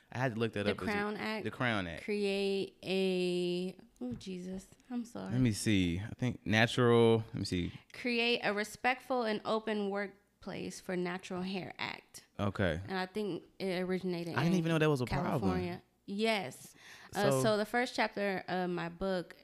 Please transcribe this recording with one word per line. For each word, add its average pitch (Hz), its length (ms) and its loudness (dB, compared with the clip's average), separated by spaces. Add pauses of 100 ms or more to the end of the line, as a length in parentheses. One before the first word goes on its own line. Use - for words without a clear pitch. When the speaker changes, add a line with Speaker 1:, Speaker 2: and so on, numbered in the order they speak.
(140)
Speaker 1:
I - 60 -6
had 127 160 0
to 113 40 -4
look 113 140 0
that 104 100 0
Speaker 2:
The 104 80 2
Speaker 1:
up. 95 100 -4
Is 92 60 -4
it 214 40 -2
Speaker 2:
Crown 202 260 -2
Act. 214 260 -4
Speaker 1:
The - 80 -4
Crown 110 340 0
Act. 82 200 -8
Speaker 2:
Create 196 760 -2
a, 180 960 0 (260)
oh, 247 160 -6
Jesus, 185 480 -10 (240)
I'm 247 140 -4
sorry. 98 300 -8
Speaker 1:
Let 123 80 4
me 120 100 6
see. 95 580 4
I - 60 -8
think 123 300 -2
natural, 117 880 6
let - 60 -6
me 101 40 -2
see. 87 300 -2 (180)
Speaker 2:
Create 240 540 0
a 202 80 0
respectful 247 720 -2
and 214 200 0
open 214 460 0
workplace 196 880 -8
for 185 160 -6
Natural 180 460 -4
Hair 185 360 -6
Act. - 460 -8 (160)
Speaker 1:
Okay. 95 480 2
Speaker 2:
And 190 100 -4
I 185 80 -2
think 190 380 -4 (160)
it 185 220 -2
originated 180 540 -2
Speaker 1:
I 135 80 2
didn't 170 100 4
Speaker 2:
in 185 60 4
Speaker 1:
even 165 120 2
know 165 60 4
that 156 120 6
was 139 120 4
a 123 40 0
problem. - 220 0 (140)
Speaker 2:
California. 180 400 0 (240)
Yes. 202 680 -2 (400)
Uh, 208 180 0
Speaker 1:
So 131 120 4
Speaker 2:
so 214 140 4
the 208 80 2
first 247 280 0
chapter 202 540 -2
of 180 220 0
my 170 180 -4
book 175 560 -4